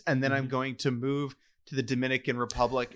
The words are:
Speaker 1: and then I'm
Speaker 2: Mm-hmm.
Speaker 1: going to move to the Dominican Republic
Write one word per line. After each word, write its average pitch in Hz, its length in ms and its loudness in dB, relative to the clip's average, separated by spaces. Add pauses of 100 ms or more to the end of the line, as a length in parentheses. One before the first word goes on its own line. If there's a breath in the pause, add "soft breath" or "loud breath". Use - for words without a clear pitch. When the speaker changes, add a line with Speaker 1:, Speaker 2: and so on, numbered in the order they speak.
Speaker 1:
and 135 160 4
then 135 80 2
I'm 139 120 0
Speaker 2:
Mm-hmm. 127 80 -6
Speaker 1:
going 131 260 -2
to 139 140 0
move 135 440 -2 (300)
to 143 100 -12
the 135 80 0
Dominican 127 540 0
Republic 123 580 0